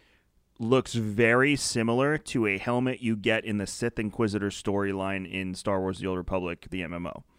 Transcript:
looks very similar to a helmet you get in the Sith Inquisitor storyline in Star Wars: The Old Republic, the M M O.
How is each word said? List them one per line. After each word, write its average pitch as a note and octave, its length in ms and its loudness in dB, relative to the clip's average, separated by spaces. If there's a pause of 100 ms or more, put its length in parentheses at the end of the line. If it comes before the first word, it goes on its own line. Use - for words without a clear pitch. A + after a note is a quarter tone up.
(600)
looks A#2+ 340 2
very A#2 640 4
similar B2+ 640 0
to A#2+ 260 -2
a G2 140 0
helmet B2 420 0
you A2+ 140 2
get A2 300 0
in G#2+ 120 0
the G2 80 0
Sith - 320 -4
Inquisitor G#2 520 0
storyline G2 840 -2
in F#2 240 -4
Star G2 240 -2
Wars: F#2 200 -2
The F#2+ 80 -6
Old F#2 100 -2
Republic, F2+ 520 -4
the F#2 140 -6
M E2 100 -6
M E2+ 140 -6
O. - 160 -12 (160)